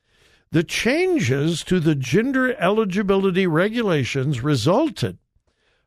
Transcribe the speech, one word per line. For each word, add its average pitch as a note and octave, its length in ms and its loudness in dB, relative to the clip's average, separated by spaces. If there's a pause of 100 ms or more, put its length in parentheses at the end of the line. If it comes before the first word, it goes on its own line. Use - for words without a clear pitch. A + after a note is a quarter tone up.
(520)
The E3+ 120 2
changes F3+ 1000 0
to F#3 160 0
the D#3 140 2
gender A#3 640 0
eligibility G3 880 0
regulations D#3+ 960 0
resulted D3 760 0 (680)